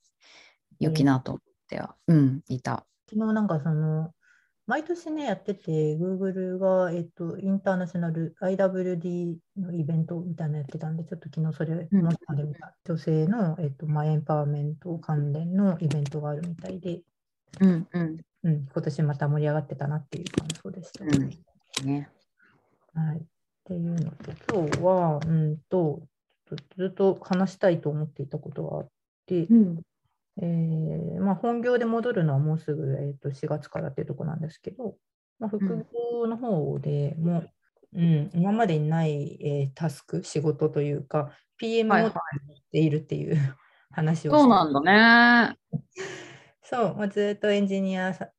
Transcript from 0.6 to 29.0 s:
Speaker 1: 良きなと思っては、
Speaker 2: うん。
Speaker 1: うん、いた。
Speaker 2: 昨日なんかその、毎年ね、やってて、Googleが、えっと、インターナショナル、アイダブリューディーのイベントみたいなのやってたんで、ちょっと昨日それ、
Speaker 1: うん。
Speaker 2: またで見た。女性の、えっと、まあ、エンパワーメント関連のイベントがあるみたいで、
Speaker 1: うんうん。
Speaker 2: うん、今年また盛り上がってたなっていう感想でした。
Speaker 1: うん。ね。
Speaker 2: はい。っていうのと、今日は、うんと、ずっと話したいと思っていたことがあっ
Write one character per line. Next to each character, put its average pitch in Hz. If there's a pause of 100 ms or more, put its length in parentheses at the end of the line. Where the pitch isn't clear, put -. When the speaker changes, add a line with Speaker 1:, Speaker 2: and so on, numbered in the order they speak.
Speaker 1:
良 160
き 151
な 135
と -
思 -
っ - (260)
て 50
は、 - (140)
Speaker 2:
う 170
ん。 -
Speaker 1:
う 151
ん、 135
い 127
た。 - (220)
Speaker 2:
昨 214
日 220
な 220
ん 202
か 160
そ 165
の、 156 (540)
毎 294
年 339
ね、 302
や 214
っ 190
て 202
て、 156
Google 185
が、 185
え 175
っ 165
と、 -
イ 190
ン 196
タ 196
ー 180
ナ 180
シ 170
ョ -
ナ 170
ル、 160
ア 185
イ 190
ダ 190
ブ 185
リ 185
ュ 185
ー 175
デ 170
ィ 175
ー -
の 175
イ 170
ベ 156
ン 160
ト 170
み 175
た 165
い -
な 147
の 151
や 147
っ 139
て 156
た 160
ん 160
で、 165
ち -
ょ 180
っ -
と 156
昨 160
日 156
そ 165
れ、 165
Speaker 1:
う 202
ん。 180
Speaker 2:
ま 165
た -
で 143
見 147
た。 - (120)
女 165
性 160
の、 196
え 165
っ 143
と、 151
ま 151
あ、 151
エ 156
ン 151
パ 151
ワ 151
ー -
メ 147
ン 151
ト 170
関 147
連 165
の 190
イ 165
ベ 147
ン 143
ト 147
が 147
あ 147
る 165
み 170
た 185
い 185
で、 175 (580)
Speaker 1:
う 196
ん 175
う 175
ん。 160 (260)
Speaker 2:
う 170
ん、 147
今 160
年 156
ま 147
た 147
盛 147
り 151
上 147
が 156
っ 151
て 147
た 143
な 151
っ 156
て -
い 170
う -
感 - (140)
想 98
で 175
し -
た。 -
Speaker 1:
う 151
ん。 135 (540)
ね。 143 (880)
Speaker 2:
は 160
い。 165
っ 160 (420)
て 185
い 170
う 170
の 165
と、 - (180)
今 165
日 151
は、 175
う 160
ん 156 (100)
と、 165 (760)
ず 185
っ 185
と 190
話 185
し -
た 196
い 165
と 151
思 151
っ 156
て -
い 139
た 156
こ 160
と 160
が 151
あ -
っ - (380)